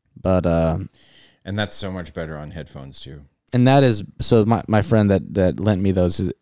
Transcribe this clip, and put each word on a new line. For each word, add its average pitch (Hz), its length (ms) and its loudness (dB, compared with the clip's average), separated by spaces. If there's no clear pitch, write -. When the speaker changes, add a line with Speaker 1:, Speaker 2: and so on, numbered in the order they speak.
Speaker 1:
But, 92 260 2
uh, 82 320 0
Speaker 2:
And 101 140 -8
that's 104 180 -6
so 98 140 -8
much 90 220 -12
better 80 240 -10
on 76 140 -14
headphones 69 500 -16
too. 71 220 -18
Speaker 1:
and 123 120 4
that 135 160 6
is, 110 200 2
so 113 240 4
my, 110 240 0
my 107 140 2
friend 107 280 2
that, 95 240 0
that 90 260 0
lent 98 200 0
me 95 120 2
those, 90 380 0